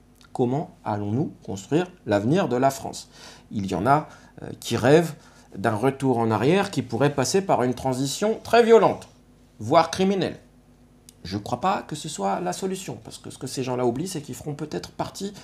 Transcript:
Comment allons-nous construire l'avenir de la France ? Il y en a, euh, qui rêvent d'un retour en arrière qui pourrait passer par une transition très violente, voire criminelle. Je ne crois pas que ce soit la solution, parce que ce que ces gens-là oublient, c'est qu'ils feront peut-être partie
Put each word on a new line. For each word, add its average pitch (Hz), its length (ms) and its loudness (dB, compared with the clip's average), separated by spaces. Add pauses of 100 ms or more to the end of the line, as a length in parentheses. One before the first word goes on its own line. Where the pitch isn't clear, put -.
(340)
Comment 131 500 -2
allons-nous 104 480 -2 (140)
construire 147 440 -2 (140)
l'avenir 123 440 2
de 123 80 0
la 135 140 4
France ? - 380 -10 (420)
Il 101 160 -4
y 92 80 -4
en 90 120 0
a, 151 220 4 (340)
euh, - 80 -12 (100)
qui - 160 -4
rêvent 147 380 6 (420)
d'un 107 180 0
retour 131 440 0
en 113 120 2
arrière 156 400 2
qui 131 120 -4
pourrait 131 320 0
passer 147 260 2
par 151 220 2
une 127 100 0
transition 135 720 -2
très 233 180 6
violente, 226 460 6 (500)
voire 160 320 4
criminelle. 190 460 0 (880)
Je 98 140 -4
ne 104 40 -8
crois - 200 -6
pas 190 200 0
que - 140 -10
ce 160 140 -10
soit 196 300 -4
la 180 120 -4
solution, 185 500 -6
parce - 160 -18
que - 120 -16
ce - 80 -16
que 139 80 -10
ces 127 180 -6
gens-là 127 220 0
oublient, 127 220 0
c'est 160 120 -8
qu'ils 131 140 -12
feront 147 200 -10
peut-être - 380 -10
partie 196 400 -8 (120)